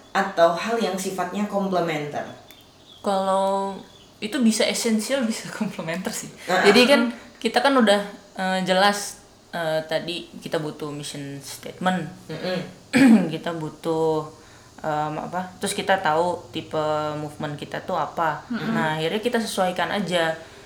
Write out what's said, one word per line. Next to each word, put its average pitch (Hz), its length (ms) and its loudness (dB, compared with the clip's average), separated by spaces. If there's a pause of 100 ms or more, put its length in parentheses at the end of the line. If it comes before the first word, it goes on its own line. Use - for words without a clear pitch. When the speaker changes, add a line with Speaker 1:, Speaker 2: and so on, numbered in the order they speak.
(120)
Speaker 1:
atau 175 400 4
hal 220 240 -2
yang 190 180 0
sifatnya 185 500 -4
komplementer? 170 800 -2 (800)
Speaker 2:
Kalau 196 720 0 (440)
itu 214 200 -6
bisa 226 240 4
esensial, 226 600 0
bisa 220 300 -2
<laughs> - 40 -10
komplementer 180 540 -4
sih. - 200 -10 (140)
Speaker 1:
Heeh. 185 240 2
Speaker 2:
Jadi 208 160 8
kan 262 160 6 (360)
kita 226 220 0
kan 269 160 4
udah, 208 260 6 (360)
eh, 185 260 -2
jelas, 185 560 2 (320)
eh, 160 320 -2
tadi 165 540 -4
kita - 220 -4
butuh 151 300 -6
mission 143 520 -10
statement. 180 680 -4 (200)
Speaker 1:
Mm-mm. 175 320 -6 (360)
Speaker 2:
<clears throat> 226 340 8
Kita 156 240 -4
butuh, 160 680 -2 (560)
em, 151 380 -2
apa? 180 400 -6
Terus 202 160 -4
kita 190 240 2
tahu 170 420 2 (100)
tipe 160 300 -6 (380)
movement 151 380 -8
kita 147 260 -8
tuh 185 140 -6
apa. 151 520 -2
Speaker 3:
Mm-mm. - 240 -4
Speaker 2:
Nah, 160 240 0
akhirnya 160 240 -2
kita 233 200 0
sesuaikan 185 520 -2
aja. 170 400 0 (360)